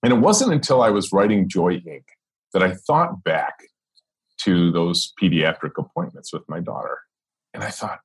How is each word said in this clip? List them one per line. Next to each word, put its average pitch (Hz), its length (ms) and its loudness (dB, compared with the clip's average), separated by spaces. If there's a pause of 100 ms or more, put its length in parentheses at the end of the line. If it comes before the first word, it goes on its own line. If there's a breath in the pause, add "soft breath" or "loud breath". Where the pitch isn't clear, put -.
And 123 80 4
it 123 60 4
wasn't 208 340 4
until 135 300 2
I 113 80 4
was 101 240 -2
writing 101 340 4
Joy, 90 300 0
Inc 82 260 -14 (480)
that 95 100 2
I 92 120 2
thought 98 500 -2
back - 360 -2 (800)
to 87 320 2
those 85 500 -2
pediatric 80 560 0
appointments - 560 -10
with - 160 -10
my 80 100 -8
daughter. - 400 -8 (540)
And - 100 -10
I - 60 -8
thought - 360 -10